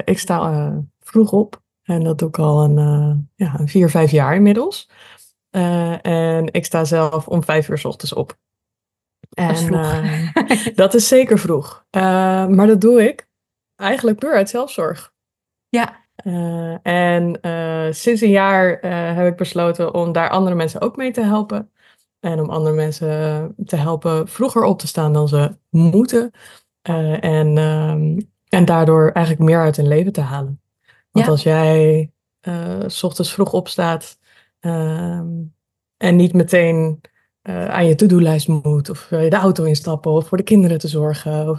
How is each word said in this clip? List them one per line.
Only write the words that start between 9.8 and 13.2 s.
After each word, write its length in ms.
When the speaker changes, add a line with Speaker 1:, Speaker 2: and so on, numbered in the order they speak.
Speaker 1:
eh, 840
Speaker 2:
<laughs> 80
Speaker 1:
dat 120
is 140
zeker 300
vroeg. 520
Eh, 100
maar 200
dat 140
doe 280
ik 200